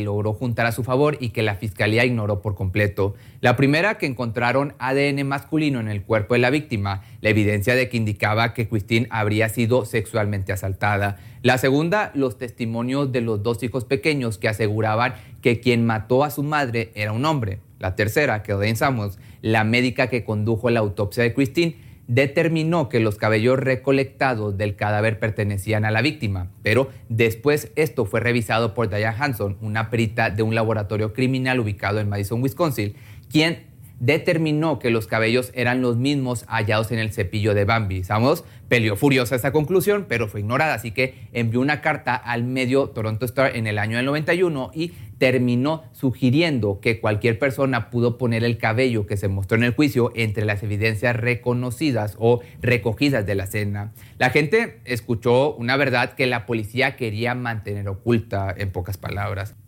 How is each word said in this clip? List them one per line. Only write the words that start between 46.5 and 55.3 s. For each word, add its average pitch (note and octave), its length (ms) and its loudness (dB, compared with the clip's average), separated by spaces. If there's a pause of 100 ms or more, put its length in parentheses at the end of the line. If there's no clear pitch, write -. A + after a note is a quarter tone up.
que A2+ 180 0
cualquier G#2+ 400 0
persona C3 500 0
pudo A#2+ 300 0
poner A#2 240 0
el A#2+ 160 0
cabello A2+ 480 0
que G#2 100 -4
se G2 120 -2
mostró G2 280 0
en A2+ 60 4
el A#2+ 120 2
juicio B2+ 420 2
entre G#2+ 280 0
las G#2 200 -2
evidencias A2 500 0
reconocidas A#2+ 1040 -2
o A#2 220 4 (200)
recogidas A#2+ 640 2
de G2 120 -2
la F#2+ 80 -2
escena. G#2 480 -4 (260)
La B2+ 120 4
gente D#3 540 2
escuchó B2 720 0